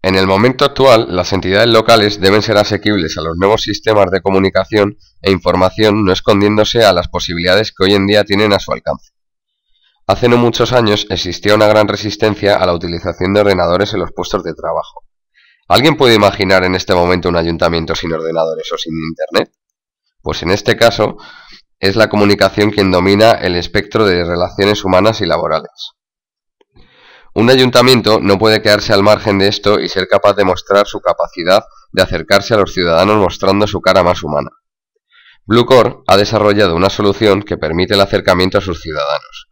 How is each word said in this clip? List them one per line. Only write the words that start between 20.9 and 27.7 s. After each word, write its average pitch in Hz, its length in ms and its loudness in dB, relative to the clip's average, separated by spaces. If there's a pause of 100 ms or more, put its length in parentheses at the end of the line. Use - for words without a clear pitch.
es 98 160 -2
la 107 120 2
comunicación 104 600 0
quien 98 200 0
domina 98 420 2
el 90 240 -2
espectro 104 500 -2
de 90 180 0
relaciones 95 600 -2
humanas 95 360 2
y - 60 -4
laborales. 80 680 -6 (1400)
Un 113 160 2
ayuntamiento 123 680 4